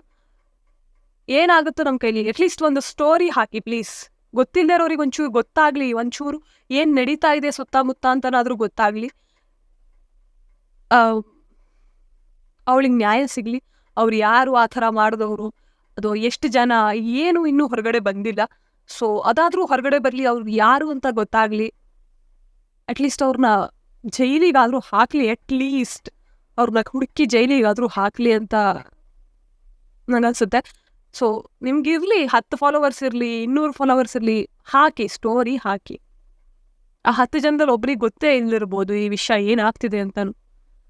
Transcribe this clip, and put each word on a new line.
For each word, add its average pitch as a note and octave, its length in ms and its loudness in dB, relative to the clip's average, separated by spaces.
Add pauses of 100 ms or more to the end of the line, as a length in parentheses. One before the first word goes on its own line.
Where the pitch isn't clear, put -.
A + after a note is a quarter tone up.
(1300)
ಏನಾಗುತ್ತೋ D#4+ 540 2
ನಮ್ C4 160 -2
ಕೈಲಿ, A3 300 -2
at A3+ 80 -6
least E4 280 0
ಒಂದು C#4 160 0
ಸ್ಟೋರಿ E4 480 0
ಹಾಕಿ A3 300 -2
ಪ್ಲೀಸ್. A3+ 500 -8 (260)
ಗೊತ್ತಿಲ್ದೇ D#4+ 380 2
ಇರೋರಿಗೆ D#4+ 280 0
ಒಂಚೂರು D4 280 -2
ಗೊತ್ತಾಗ್ಲಿ, C4+ 640 0
ಒಂಚೂರು C#4+ 480 -6 (300)
ಏನ್ D4 240 2
ನಡೀತಾ D4 380 2
ಇದೆ D4 180 -2
ಸುತ್ತಮುತ್ತ C4 600 -2
ಅಂತನಾದ್ರೂ B3+ 440 0
ಗೊತ್ತಾಗ್ಲಿ. G#3+ 540 -2 (1800)
ಆ, A#3+ 40 6 (1700)
ಅವಳಿಗೆ B3+ 260 4
ನ್ಯಾಯ A#3 340 2
ಸಿಗ್ಲಿ. A#3 360 -8 (340)
ಅವ್ರು A3+ 180 2
ಯಾರು A#3 400 4
ಆ A#3 100 6
ಥರ A#3 240 -4
ಮಾಡಿದವ್ರು, G#3+ 600 -2 (480)
ಅದು G#3 180 -4
ಎಷ್ಟು A#3+ 320 -2
ಜನ, B3 240 2 (220)
ಏನು C#4+ 520 -2
ಇನ್ನೂ C#4+ 220 2
ಹೊರಗಡೆ A#3 320 -2
ಬಂದಿಲ್ಲ. G3+ 400 -4 (600)
So, G#3+ 260 -2
ಅದಾದ್ರೂ E4 400 2
ಹೊರಗಡೆ C4+ 340 0
ಬರ್ಲಿ, B3+ 260 -2
ಅವ್ರು A#3+ 220 0
ಯಾರು A#3 420 2
ಅಂತ C4+ 220 -6
ಗೊತ್ತಾಗ್ಲಿ. A3 640 -2 (1160)
At A#3+ 100 -4
least C#4 240 0
ಅವ್ರನ್ನ C4 200 2 (600)
ಜೈಲಿಗಾದ್ರೂ C4 720 2
ಹಾಕ್ಲಿ, A#3 500 0
at A#3 120 -4 (100)
least. C4+ 640 -4 (440)
ಅವ್ರನ್ನ A#3 200 0 (120)
ಹುಡುಕಿ C4 360 -2
ಜೈಲಿಗಾದ್ರೂ A#3 640 2
ಹಾಕ್ಲಿ G#3+ 460 0
ಅಂತ A3 200 -2 (1600)
ನನ್ಗನ್ಸುತ್ತೆ. A#3+ 800 -2 (240)
So, A3 320 -4 (160)
ನಿಮ್ಗಿರ್ಲಿ, D#4 640 0
ಹತ್ತು A#3+ 320 0
ಫಾಲೋವರ್ಸ್ C#4+ 460 0
ಇರ್ಲಿ, A#3 400 -4
ಇನ್ನೂರು C#4+ 280 -2
ಫಾಲೋವರ್ಸ್ C4 440 0
ಇರ್ಲಿ, A3 340 -2 (160)
ಹಾಕಿ, C#4 420 2
ಸ್ಟೋರಿ A#3+ 480 -2
ಹಾಕಿ. - 460 -8 (1040)
ಆ A#3 60 2
ಹತ್ತು B3 280 0
ಜನದಲ್ಲಿ D4 320 2
ಒಬ್ರಿಗೆ A#3+ 280 -2
ಗೊತ್ತೇ C4 380 0
ಇಲ್ದಿರ್ಬೋದು G#3 560 -2
ಈ G#3 160 -2
ವಿಷಯ G#3 340 -2
ಏನಾಗ್ತಿದೆ G#3+ 560 -2
ಅಂತಾನು. G3 320 -6 (580)